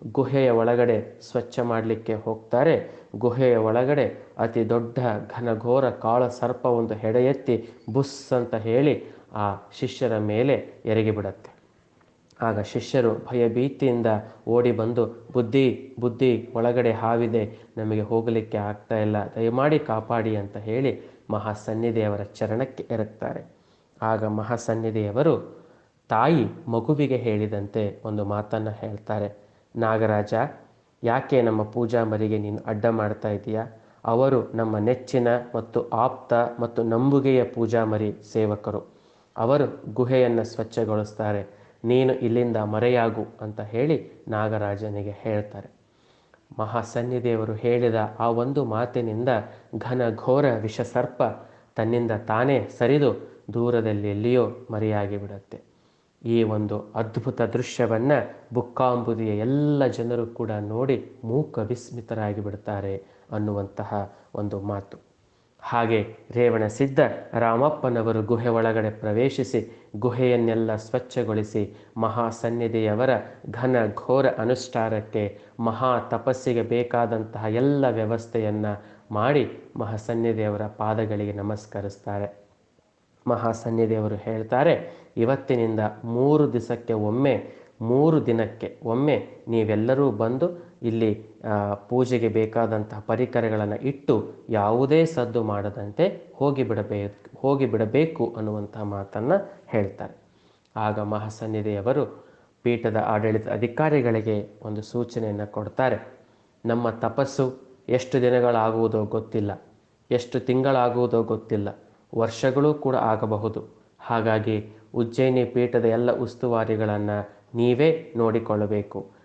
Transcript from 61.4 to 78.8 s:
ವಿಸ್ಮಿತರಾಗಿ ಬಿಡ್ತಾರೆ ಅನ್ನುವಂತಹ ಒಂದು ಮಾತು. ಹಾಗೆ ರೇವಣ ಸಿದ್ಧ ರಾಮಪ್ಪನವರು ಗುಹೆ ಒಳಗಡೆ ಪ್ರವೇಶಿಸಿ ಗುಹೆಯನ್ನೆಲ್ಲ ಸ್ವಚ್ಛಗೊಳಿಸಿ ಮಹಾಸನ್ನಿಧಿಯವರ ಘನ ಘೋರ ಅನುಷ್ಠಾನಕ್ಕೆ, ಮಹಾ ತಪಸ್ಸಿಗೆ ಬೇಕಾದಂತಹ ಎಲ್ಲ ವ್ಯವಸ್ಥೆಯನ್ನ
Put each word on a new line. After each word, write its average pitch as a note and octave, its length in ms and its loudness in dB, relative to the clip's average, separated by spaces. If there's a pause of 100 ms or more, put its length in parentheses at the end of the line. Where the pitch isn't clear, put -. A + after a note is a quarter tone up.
ವಿಸ್ಮಿತರಾಗಿ A2 840 -6
ಬಿಡ್ತಾರೆ G2+ 600 -6 (280)
ಅನ್ನುವಂತಹ G#2 840 -4 (200)
ಒಂದು G#2 260 -6
ಮಾತು. G2+ 360 -8 (640)
ಹಾಗೆ A2+ 560 0 (160)
ರೇವಣ A#2 360 4
ಸಿದ್ಧ C3+ 320 0 (340)
ರಾಮಪ್ಪನವರು A#2 920 2
ಗುಹೆ A#2 260 0
ಒಳಗಡೆ A2+ 400 2
ಪ್ರವೇಶಿಸಿ A2 1080 -2
ಗುಹೆಯನ್ನೆಲ್ಲ A2+ 800 2
ಸ್ವಚ್ಛಗೊಳಿಸಿ G#2+ 1000 -2 (240)
ಮಹಾಸನ್ನಿಧಿಯವರ A2+ 1120 0 (420)
ಘನ B2 240 0 (200)
ಘೋರ C3 340 2
ಅನುಷ್ಠಾನಕ್ಕೆ, A2 1080 -2 (200)
ಮಹಾ A#2 400 0
ತಪಸ್ಸಿಗೆ A#2+ 600 -2
ಬೇಕಾದಂತಹ A2+ 880 -2
ಎಲ್ಲ C3+ 400 2
ವ್ಯವಸ್ಥೆಯನ್ನ A2 760 -2 (460)